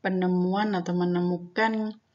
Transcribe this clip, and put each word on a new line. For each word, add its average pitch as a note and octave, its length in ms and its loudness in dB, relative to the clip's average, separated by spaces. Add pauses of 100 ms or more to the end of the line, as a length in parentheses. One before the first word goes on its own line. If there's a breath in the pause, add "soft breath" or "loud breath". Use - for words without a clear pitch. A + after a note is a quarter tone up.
penemuan F#3 720 0
atau F3+ 240 -2
menemukan F3+ 960 0 (220)